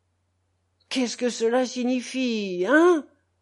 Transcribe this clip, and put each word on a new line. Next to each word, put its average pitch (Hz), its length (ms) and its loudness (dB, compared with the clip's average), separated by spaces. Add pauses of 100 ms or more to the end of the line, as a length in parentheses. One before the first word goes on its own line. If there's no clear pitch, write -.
(880)
Qu'est-ce 247 280 -4
que 240 120 -2
cela 233 360 0
signifie, 240 1000 -4
hein? 311 380 4 (360)